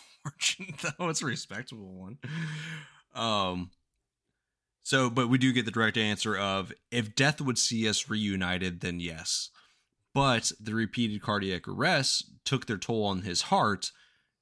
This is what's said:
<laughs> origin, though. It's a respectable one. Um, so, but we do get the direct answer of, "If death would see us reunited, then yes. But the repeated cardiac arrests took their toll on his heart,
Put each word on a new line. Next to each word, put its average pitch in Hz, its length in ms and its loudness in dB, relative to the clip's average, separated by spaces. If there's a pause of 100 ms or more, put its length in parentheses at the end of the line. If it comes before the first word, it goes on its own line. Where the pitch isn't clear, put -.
<laughs> - 200 -20
origin, - 580 -4
though. 175 280 -4
It's 156 120 -2
a 160 40 -2
respectable 107 640 -8
one. 92 260 -14 (960)
Um, 95 560 0 (1120)
so, 131 280 4
but 120 180 2
we 131 100 6
do 127 140 4
get 117 140 2
the 110 40 -4
direct 110 260 2
answer 107 400 0
of, 98 360 0 (180)
"If 113 240 -2
death 147 260 2
would 123 180 0
see 113 300 2
us - 200 0
reunited, 92 720 0
then 87 200 -4
yes. 85 500 -4 (640)
But 135 460 4
the 107 140 -6
repeated 110 480 0
cardiac 98 460 -2
arrests 135 560 2 (200)
took - 220 0
their 95 120 -2
toll 110 280 0
on 95 160 0
his 92 200 -2
heart, 117 500 2 (500)